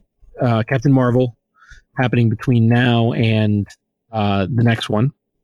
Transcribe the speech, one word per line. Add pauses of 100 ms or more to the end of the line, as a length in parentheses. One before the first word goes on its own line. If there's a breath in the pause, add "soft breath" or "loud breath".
(400)
uh,
Captain
Marvel (600 soft breath)
happening
between
now
and, (460)
uh,
the
next
one. (340)